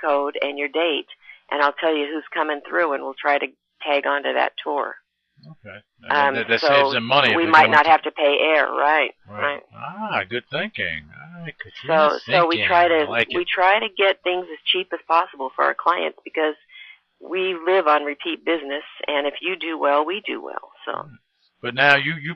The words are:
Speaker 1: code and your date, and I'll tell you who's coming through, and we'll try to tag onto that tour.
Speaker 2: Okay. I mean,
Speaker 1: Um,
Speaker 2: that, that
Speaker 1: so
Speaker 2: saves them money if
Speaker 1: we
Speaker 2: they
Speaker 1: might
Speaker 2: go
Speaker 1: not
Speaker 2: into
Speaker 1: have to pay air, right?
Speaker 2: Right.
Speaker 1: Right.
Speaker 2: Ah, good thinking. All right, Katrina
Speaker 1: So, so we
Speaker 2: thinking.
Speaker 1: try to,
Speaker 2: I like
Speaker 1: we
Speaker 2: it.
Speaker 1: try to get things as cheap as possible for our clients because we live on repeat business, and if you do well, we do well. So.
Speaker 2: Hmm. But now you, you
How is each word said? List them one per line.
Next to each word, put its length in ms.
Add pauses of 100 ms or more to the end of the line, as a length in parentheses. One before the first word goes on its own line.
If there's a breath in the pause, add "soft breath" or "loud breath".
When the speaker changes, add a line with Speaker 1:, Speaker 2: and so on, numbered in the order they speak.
Speaker 1:
code 400
and 180
your 100
date, 400 (420 loud breath)
and 120
I'll 100
tell 240
you 100
who's 260
coming 360
through, 240
and 100
we'll 180
try 180
to 80 (360)
tag 240
onto 280
that 180 (100)
tour. 320 (520)
Speaker 2:
Okay. 320 (300)
I 200
mean, 0
Speaker 1:
Um, 80
Speaker 2:
that, 120
that 120
Speaker 1:
so 80
Speaker 2:
saves 240
them 120
money 260
if 60
Speaker 1:
we 80
Speaker 2:
they 60
Speaker 1:
might 160
Speaker 2:
go 60
Speaker 1:
not 80
Speaker 2:
into 100
Speaker 1:
have 120
to 80
pay 300
air, 300
right? 400 (180)
Speaker 2:
Right. 140
Speaker 1:
Right. 200 (140)
Speaker 2:
Ah, 520
good 220
thinking. 540 (320)
All 60
right, 160
Katrina 520
Speaker 1:
So, 80 (140)
so 140
we 100
Speaker 2:
thinking. 120
Speaker 1:
try 200
to, 60
Speaker 2:
I 140
like 200
Speaker 1:
we 140
Speaker 2:
it. 60
Speaker 1:
try 300
to 80 (100)
get 260
things 280
as 140
cheap 300
as 120
possible 480
for 100
our 100
clients 500
because 300 (640 loud breath)
we 340 (120)
live 200
on 180
repeat 420
business, 360 (240)
and 200
if 160
you 140
do 220
well, 280
we 200
do 160
well. 280 (160)
So. 60 (100)
Speaker 2:
Hmm. 120 (480)
But 120
now 220
you, 180
you 220